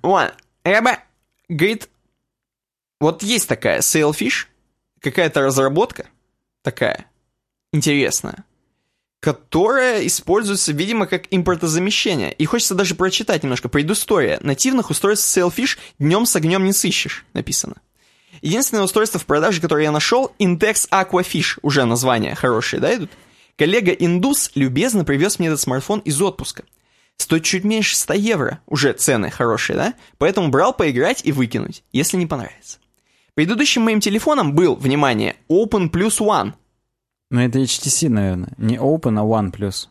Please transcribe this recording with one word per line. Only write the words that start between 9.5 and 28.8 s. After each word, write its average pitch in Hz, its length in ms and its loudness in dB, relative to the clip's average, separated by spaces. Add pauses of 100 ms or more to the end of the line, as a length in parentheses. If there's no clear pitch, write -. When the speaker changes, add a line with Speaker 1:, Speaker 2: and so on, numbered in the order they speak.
Speaker 1:
используется, 196 680 -2
видимо, 190 340 -2
как 180 240 -4
импортозамещение. 170 1000 0
И - 120 -2
хочется 226 300 0
даже 180 200 0
прочитать 185 480 -2
немножко 127 260 -4
предыстория. 147 760 0
"Нативных 240 480 0
устройств - 460 0
Sailfish 185 420 0 (200)
днём 175 280 2
с - 100 0
огнём 175 280 2
не 196 80 2
сыщешь", - 600 -4
написано. - 420 -6 (680)
"Единственное 214 440 0
устройство 208 360 0
в - 60 -16
продаже, 160 340 2
которое 156 240 2
я 151 80 2
нашёл, 233 460 0
Intex 196 520 2
Aquafish". 185 720 0
Уже 139 220 2
название 120 500 0
хорошее, - 460 -2
да, 165 160 2
идут? 175 140 -8 (480)
"Коллега-индус 180 960 2
любезно 156 500 2
привёз 147 340 0
мне 170 100 0
этот 151 120 -2
смартфон 139 400 -2
из 147 200 -4
отпуска. - 440 -4 (520)
Стоит 160 280 -2
чуть 185 200 -2
меньше 214 320 0
ста - 180 -2
евро". 202 520 0
Уже 135 260 2